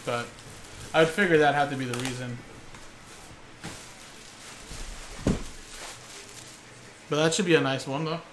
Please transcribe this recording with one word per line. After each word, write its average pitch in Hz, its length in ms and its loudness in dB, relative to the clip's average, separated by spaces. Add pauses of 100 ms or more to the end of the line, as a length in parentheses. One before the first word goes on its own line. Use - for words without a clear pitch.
but 120 220 -2 (680)
I 160 60 10
would 160 80 8
figure 175 280 6
that 147 160 8
had 143 160 4
to 143 60 -4
be 131 100 -2
the 120 140 -4
reason. 123 400 -4 (4000)
But 147 100 2
that 160 180 6
should 208 100 2
be 170 80 6
a 147 80 8
nice 135 240 0
one, 143 200 -2
though. 160 160 -4 (100)